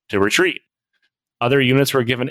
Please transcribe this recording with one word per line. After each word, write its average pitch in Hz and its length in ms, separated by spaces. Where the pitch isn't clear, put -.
to 101 100
retreat. 127 420
Other 127 200
units 131 340
were 131 80
given 123 280